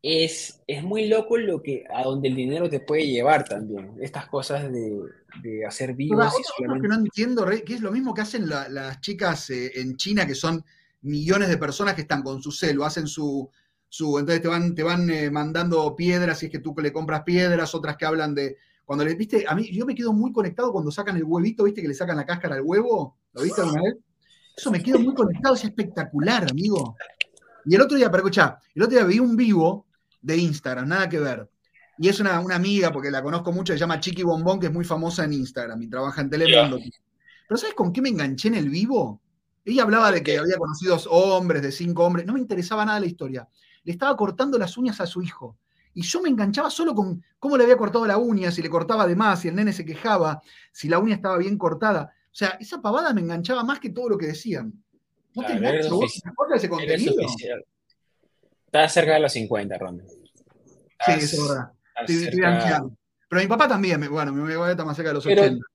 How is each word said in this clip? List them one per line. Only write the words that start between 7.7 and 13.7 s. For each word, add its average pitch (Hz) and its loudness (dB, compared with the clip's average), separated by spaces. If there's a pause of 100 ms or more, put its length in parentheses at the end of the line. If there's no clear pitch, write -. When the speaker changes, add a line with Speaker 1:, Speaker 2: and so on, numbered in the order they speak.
Speaker 2:
es 233 -8
lo 196 -4
mismo 254 -4
que 214 -4
hacen 214 -4
la, 139 -6
las 135 -10
chicas, 180 -4
eh, 127 -6 (100)
en 131 -8
China, 196 0
que 135 -4
son 165 -2 (380)
millones 160 0
de 156 2
personas 156 -2
que 156 -6
están 147 -2
con 135 -6
su 143 -10
celu, 143 -2
hacen 151 -4
su, 143 -6 (400)